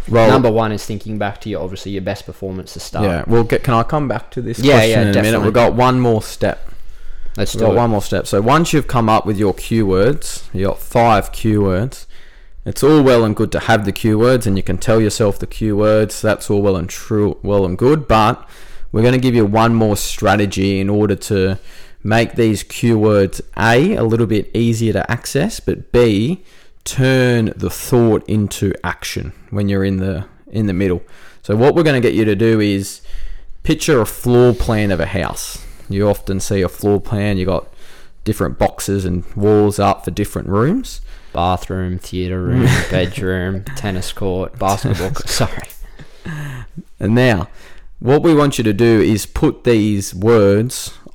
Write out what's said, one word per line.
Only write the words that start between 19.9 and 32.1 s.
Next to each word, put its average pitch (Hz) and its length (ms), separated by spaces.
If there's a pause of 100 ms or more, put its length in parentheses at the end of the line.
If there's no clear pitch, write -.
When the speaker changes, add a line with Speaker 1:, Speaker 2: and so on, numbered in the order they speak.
Speaker 1:
strategy 98 840
in 98 100
order 104 260
to 95 420 (480)
make 113 300
these 110 280
cue 117 360
words, 104 420 (160)
A, 123 380
a - 80
little 113 240
bit 104 260
easier 113 400
to - 160
access, 139 520
but - 320
B, 120 500 (400)
turn 127 720
the 90 140
thought 117 580
into 101 460 (100)
action - 480 (200)
when 101 180
you're 98 160
in 98 120
the, 92 280 (260)
in 107 160
the 95 60
middle. 90 280 (400)
So 101 140
what 135 200
we're 165 80
gonna 139 180
get 117 120